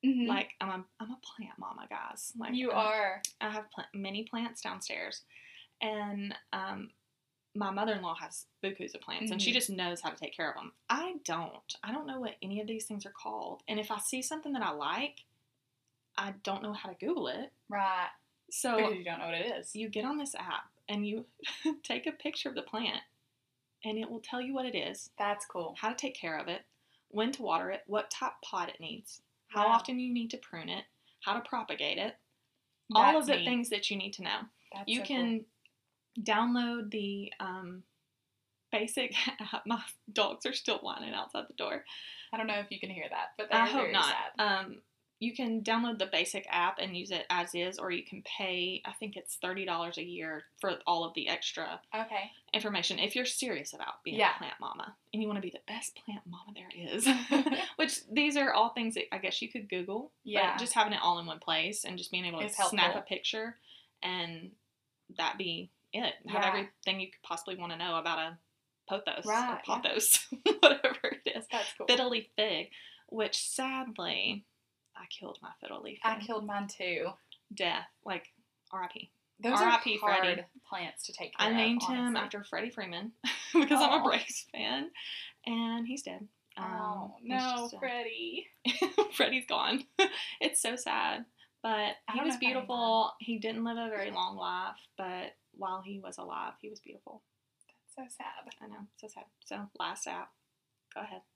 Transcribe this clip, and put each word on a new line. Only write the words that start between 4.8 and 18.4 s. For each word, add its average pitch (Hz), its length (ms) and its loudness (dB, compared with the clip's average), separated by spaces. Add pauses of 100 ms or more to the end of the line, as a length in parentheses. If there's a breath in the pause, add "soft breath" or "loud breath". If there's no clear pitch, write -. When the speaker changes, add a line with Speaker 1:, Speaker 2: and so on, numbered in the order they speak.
Speaker 2:
And, 208 520 -4 (200)
um, 196 380 -6 (640)
my 202 180 -2
mother-in-law 196 440 0
has 160 300 -10 (180)
bukus 196 320 -6
of - 60 -12
plants, - 300 -4
and 208 100 0
she 208 80 4
Speaker 1:
Mm-hmm. 233 60 4
Speaker 2:
just 247 160 2
knows 175 280 -2
how 160 100 -2
to - 60 -8
take - 220 -10
care 160 140 -2
of - 60 -8
'em. - 140 -12 (180)
I 339 260 0 (100)
don't. - 580 -4
I 202 80 -4
don't 294 160 -4
know 262 140 -6
what 240 200 -6
any 196 200 -4
of 214 60 -6
these 220 180 -4
things 208 200 -8
are 196 60 -12
called. 208 560 -8
And 214 120 -2
if 214 120 -2
I 214 60 -2
see 254 240 -2
something 302 320 -4
that 247 80 0
I 190 100 2
like, 170 540 -2 (920)
I 196 140 -4 (120)
don't 196 200 -2
know 208 100 -4
how 202 160 -8
to 175 60 -12
Google 254 320 0
it. 190 240 -4 (160)
Speaker 1:
Right. 190 400 2 (420)